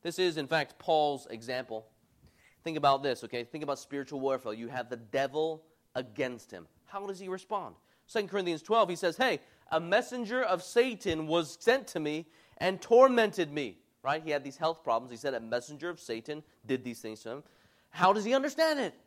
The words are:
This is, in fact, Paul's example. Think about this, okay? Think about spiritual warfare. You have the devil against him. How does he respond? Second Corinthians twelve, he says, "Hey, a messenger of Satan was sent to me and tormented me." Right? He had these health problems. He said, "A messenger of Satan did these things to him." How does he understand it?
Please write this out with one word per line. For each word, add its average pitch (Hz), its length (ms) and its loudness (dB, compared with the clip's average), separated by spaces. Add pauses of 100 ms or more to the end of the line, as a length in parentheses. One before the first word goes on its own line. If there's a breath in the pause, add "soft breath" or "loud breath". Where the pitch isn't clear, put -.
This 170 180 -8
is, 175 180 2
in 143 100 -4
fact, 156 300 -2
Paul's 147 500 2
example. 113 600 -8 (760 soft breath)
Think 165 140 -4
about 139 240 4
this, 135 220 -2
okay? 120 200 -6
Think 151 200 -10
about 143 160 -4
spiritual 139 400 -8
warfare. 131 340 -2
You 117 140 -10
have 123 220 -8
the 123 80 -8
devil 139 680 -2 (300 soft breath)
against 123 560 -6
him. 87 160 -14 (180)
How 196 220 -10
does 196 100 -8
he 190 100 -12
respond? 185 480 -6 (300 soft breath)
Second 202 240 -2
Corinthians 175 320 -2
twelve, 214 280 4
he 180 60 -2
says, 165 220 0
"Hey, 233 240 2 (300 soft breath)
a 160 80 2
messenger 240 640 0
of 180 180 0
Satan 196 640 0
was 160 340 0
sent 240 280 2
to - 120 -6
me 156 280 -4 (300 loud breath)
and 185 220 0
tormented 233 720 6
me." 135 300 -6 (220)
Right? 151 180 0
He 160 80 -8
had 143 140 0
these 135 140 -12
health 160 260 -2
problems. 120 260 0
He 120 80 -12
said, 139 160 -4
"A 117 60 -2
messenger 123 500 -6
of 165 100 -10
Satan 147 440 -8 (200 soft breath)
did 127 200 -2
these 120 180 -10
things 110 200 -12
to 113 100 -10
him." 143 120 -10 (460 soft breath)
How 185 240 4
does 208 120 0
he 247 100 2
understand 294 440 2
it? 208 140 -2 (140)